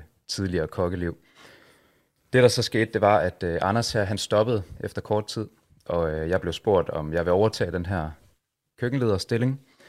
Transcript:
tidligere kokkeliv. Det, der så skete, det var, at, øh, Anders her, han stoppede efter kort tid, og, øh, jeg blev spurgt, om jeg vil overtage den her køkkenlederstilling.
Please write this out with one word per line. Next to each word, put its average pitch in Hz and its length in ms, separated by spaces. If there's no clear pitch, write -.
tidligere 87 380
kokkeliv. 87 500
Det, 127 100
der 123 60
så 120 140
skete, 110 300
det 101 80
var, 104 180
at, 90 240
øh, 85 200
Anders 110 300
her, 107 120
han 98 140
stoppede 107 440
efter - 200
kort 107 260
tid, 110 200
og, 85 240
øh, 78 200
jeg 92 100
blev 85 120
spurgt, 92 380
om 78 220
jeg 85 120
vil 87 80
overtage 98 400
den 87 140
her 87 240
køkkenlederstilling. 120 800